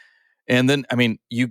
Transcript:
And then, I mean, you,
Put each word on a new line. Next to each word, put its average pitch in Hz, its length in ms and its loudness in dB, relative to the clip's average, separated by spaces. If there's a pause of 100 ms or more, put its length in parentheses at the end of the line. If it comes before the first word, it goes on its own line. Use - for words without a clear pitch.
(480)
And 127 220 2
then, 139 220 0
I 123 40 -4
mean, 120 240 0 (100)
you, 123 220 -2